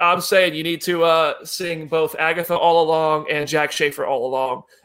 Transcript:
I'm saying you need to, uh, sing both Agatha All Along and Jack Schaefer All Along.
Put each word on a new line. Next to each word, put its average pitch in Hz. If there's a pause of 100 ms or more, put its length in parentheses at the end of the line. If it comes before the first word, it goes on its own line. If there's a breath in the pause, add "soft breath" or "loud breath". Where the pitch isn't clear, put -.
I'm 175
saying 185
you 156
need 165
to, 175
uh, 160
sing 160
both 160
Agatha 165
All 170
Along 156
and 147
Jack 151
Schaefer 147
All 127
Along. 131 (220 soft breath)